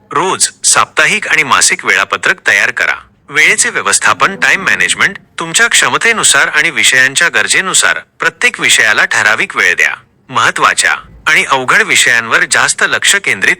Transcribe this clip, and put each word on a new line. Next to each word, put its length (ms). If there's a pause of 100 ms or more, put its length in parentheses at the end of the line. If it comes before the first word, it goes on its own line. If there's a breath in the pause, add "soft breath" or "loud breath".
(120)
रोज, 380 (140)
साप्ताहिक 640
आणि 160
मासिक 420
वेळापत्रक 640
तयार 240
करा. 240 (340)
वेळेचे 400
व्यवस्थापन, 680
टाइम 280
मॅनेजमेंट, 540 (220)
तुमच्या 280
क्षमतेनुसार 800
आणि 220
विषयांच्या 600
गरजेनुसार 680 (200)
प्रत्येक 400
विषयाला 460
ठराविक 500
वेळ 200
द्या. 200 (340)
महत्त्वाच्या 680 (320)
आणि 160
अवघड 380
विषयांवर 680
जास्त 360
लक्ष 280
केंद्रित 440